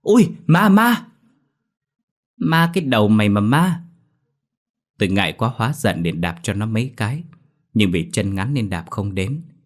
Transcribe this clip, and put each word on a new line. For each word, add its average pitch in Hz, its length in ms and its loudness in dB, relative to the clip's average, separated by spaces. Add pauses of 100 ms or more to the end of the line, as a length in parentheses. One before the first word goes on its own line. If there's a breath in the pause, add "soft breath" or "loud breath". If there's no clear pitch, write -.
Ui, 208 260 4 (180)
ma, 170 220 4
ma! 220 380 2 (1300)
Ma 165 380 0
cái 185 100 -2
đầu 117 240 2
mày 107 200 4
mà 104 120 2
ma! 151 420 0 (1160)
Tôi 104 100 -2
ngại 92 240 0
quá 110 220 -2
hóa 117 180 -4
giận 87 300 -2
liền 82 180 -4
đạp 85 220 -6
cho 104 120 -4
nó 104 120 -4
mấy 110 300 -4
cái, 127 280 -6 (500)
nhưng 104 160 2
vì 85 220 -2
chân 98 220 -4
ngắn 98 200 -4
nên 117 160 -4
đạp 87 200 -8
không 98 240 -6
đến. 104 280 -6 (240)